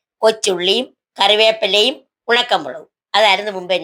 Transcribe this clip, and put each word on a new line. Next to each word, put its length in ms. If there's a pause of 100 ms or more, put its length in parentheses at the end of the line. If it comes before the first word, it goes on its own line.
(220)
കൊച്ചുള്ളിയും 640 (320)
കറിവേപ്പിലയും 760 (320)
ഉണക്കമുളകും 600 (260)
അതായിരുന്നു 380
മുമ്പേ 320